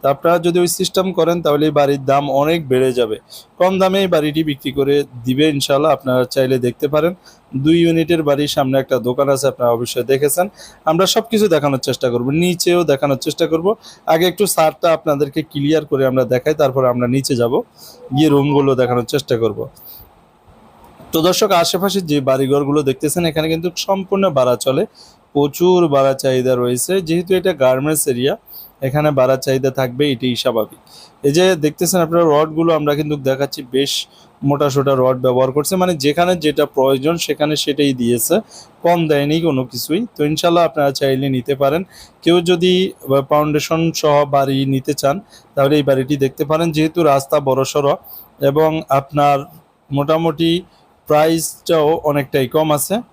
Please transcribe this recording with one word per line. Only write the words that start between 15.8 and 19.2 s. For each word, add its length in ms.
করে 200
আমরা 200
দেখাই, 300
তারপর 300
আমরা 220
নিচে 280
যাব, 180
গিয়ে 180
রুমগুলো 460
দেখানোর 320
চেষ্টা 300